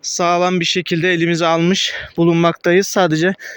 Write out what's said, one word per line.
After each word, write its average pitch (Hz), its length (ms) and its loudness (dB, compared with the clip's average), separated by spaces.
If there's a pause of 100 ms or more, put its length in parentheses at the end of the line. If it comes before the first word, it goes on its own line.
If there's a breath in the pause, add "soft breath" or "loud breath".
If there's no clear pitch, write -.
sağlam 180 580 0
bir 170 40 -4
şekilde 175 480 -2
elimize 170 340 0
almış 165 480 0 (220 loud breath)
bulunmaktayız. 170 720 2
Sadece 175 480 0 (220 loud breath)